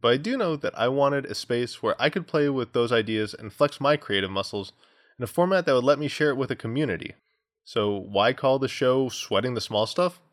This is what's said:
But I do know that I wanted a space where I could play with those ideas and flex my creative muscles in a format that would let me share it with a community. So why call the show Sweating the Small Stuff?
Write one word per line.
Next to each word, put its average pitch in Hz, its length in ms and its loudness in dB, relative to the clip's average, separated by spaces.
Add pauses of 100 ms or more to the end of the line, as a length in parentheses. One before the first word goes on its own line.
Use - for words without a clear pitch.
But 117 120 4
I 127 60 4
do 220 180 -4
know 180 180 -2
that - 240 -6
I 113 80 2
wanted 139 400 2
a - 80 -8
space - 480 -4
where 110 180 0
I 147 100 2
could 170 180 -6
play 147 200 0
with 127 260 -4
those 120 180 2
ideas 110 420 0
and 110 180 -14
flex - 280 0
my 147 160 4
creative 98 340 -2
muscles 98 420 -4 (460)
in 120 60 -6
a - 20 -8
format 180 400 0
that 143 80 4
would 127 80 4
let 139 160 4
me 147 80 -4
share 151 240 0
it 131 60 -2
with 135 160 -2
a - 40 -4
community. 117 580 -4 (500)
So 104 320 -2
why 101 360 2
call 131 280 2
the 131 80 -2
show 131 400 2
Sweating 113 460 -2
the 110 60 -2
Small 107 240 0
Stuff? 175 360 -2 (120)